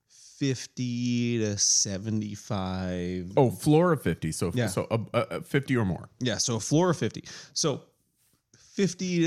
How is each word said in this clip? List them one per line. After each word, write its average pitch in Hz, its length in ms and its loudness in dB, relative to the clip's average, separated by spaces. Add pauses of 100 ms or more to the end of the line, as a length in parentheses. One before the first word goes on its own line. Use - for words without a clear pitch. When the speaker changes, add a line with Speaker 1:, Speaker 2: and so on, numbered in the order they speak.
Speaker 1:
fifty 120 1300 -2
to 104 180 0
seventy-five. 95 1800 -2
Speaker 2:
Oh, 131 140 6
floor 160 420 4
of 147 80 0
fifty. 82 300 -2
So, 85 220 -2
Speaker 1:
Yeah. 120 140 0
Speaker 2:
so, 95 220 -2
uh, 110 240 0
uh, - 280 -2
fifty 135 360 0
or 113 80 2
more. 87 240 -4 (100)
Speaker 1:
Yeah, 120 180 -2
so - 180 -2
a 110 40 -2
floor 165 300 4
of 160 80 2
fifty. - 260 -4 (300)
So - 300 -2 (720)
fifty 185 680 -2